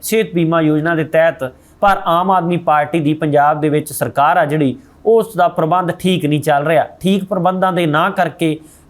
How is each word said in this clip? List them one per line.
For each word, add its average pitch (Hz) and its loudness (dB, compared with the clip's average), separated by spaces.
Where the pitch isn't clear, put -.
ਸਿਹਤ 220 -2
ਬੀਮਾ 165 2
ਯੋਜਨਾ 156 2
ਦੇ 156 -2
ਤਹਿਤ। 160 0
ਪਰ 196 2
ਆਮ 180 0
ਆਦਮੀ 175 0
ਪਾਰਟੀ 151 0
ਦੀ 151 0
ਪੰਜਾਬ 151 2
ਦੇ 151 0
ਵਿੱਚ 151 -2
ਸਰਕਾਰ 143 0
ਆ 165 2
ਜਿਹੜੀ, 143 -2
ਉਸ 220 2
ਦਾ 175 4
ਪ੍ਰਬੰਧ 170 -2
ਠੀਕ 185 0
ਨਹੀਂ 147 0
ਚੱਲ 147 0
ਰਿਹਾ। 151 2
ਠੀਕ 190 0
ਪ੍ਰਬੰਧਾਂ 185 -2
ਦੇ 170 0
ਨਾ 156 0
ਕਰਕੇ 165 -2